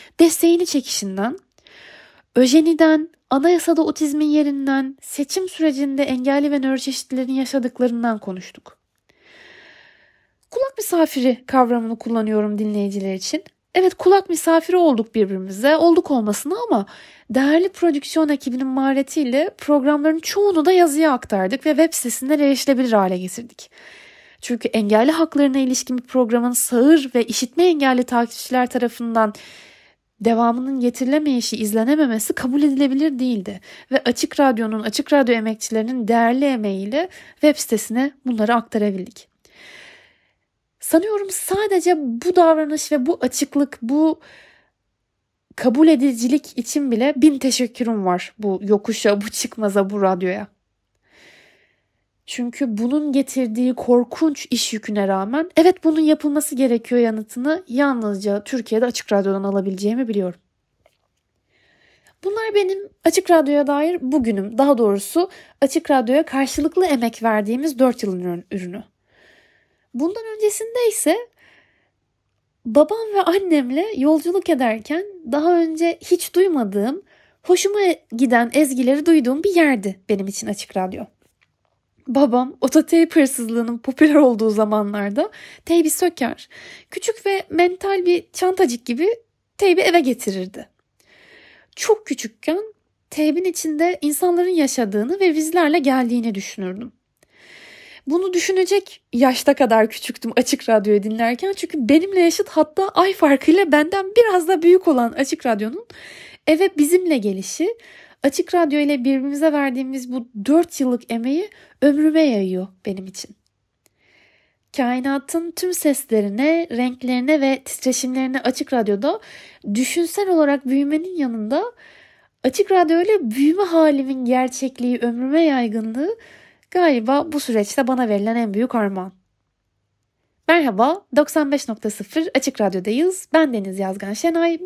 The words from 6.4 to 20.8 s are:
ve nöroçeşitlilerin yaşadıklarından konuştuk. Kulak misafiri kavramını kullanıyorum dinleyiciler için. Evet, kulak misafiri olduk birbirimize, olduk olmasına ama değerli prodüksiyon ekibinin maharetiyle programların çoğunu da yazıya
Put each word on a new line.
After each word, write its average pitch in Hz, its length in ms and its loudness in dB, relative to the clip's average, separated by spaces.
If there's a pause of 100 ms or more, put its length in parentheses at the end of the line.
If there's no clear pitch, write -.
ve 285 80 0
nöroçeşitlilerin 262 760 -4
yaşadıklarından 247 840 -2
konuştuk. - 640 -14 (1700)
Kulak 539 280 -4
misafiri 302 680 0
kavramını 233 520 0
kullanıyorum 214 600 -2
dinleyiciler 202 560 -4
için. 302 300 -8 (300)
Evet, 370 200 2
kulak 381 340 4
misafiri 330 480 0
olduk 277 380 2
birbirimize, 196 600 0
olduk 339 340 4
olmasına 233 440 -2 (140)
ama 214 180 0 (440)
değerli 285 380 2
prodüksiyon 311 600 -2
ekibinin 269 380 -4
maharetiyle 269 920 -2
programların 294 600 2
çoğunu 381 460 0
da 359 80 4
yazıya 320 400 4